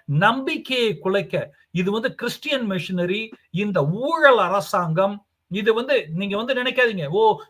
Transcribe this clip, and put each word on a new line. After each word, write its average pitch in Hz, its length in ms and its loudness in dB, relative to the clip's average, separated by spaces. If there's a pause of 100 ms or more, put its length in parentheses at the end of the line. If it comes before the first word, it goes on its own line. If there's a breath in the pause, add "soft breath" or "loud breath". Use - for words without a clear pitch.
நம்பிக்கையை 240 920 0
குலைக்க. 185 580 -2 (160)
இது 185 200 0
வந்து 226 240 -2
கிறிஸ்டியன் 254 500 -4
மிஷனரி, 190 680 -4 (180 soft breath)
இந்த 180 340 0
ஊழல் 262 540 4
அரசாங்கம். 190 800 0 (280)
இது 208 260 0
வந்து 240 400 0
நீங்க 196 240 -4
வந்து 240 160 -2
நினைக்காதீங்க, 247 540 0
ஓ, 208 420 2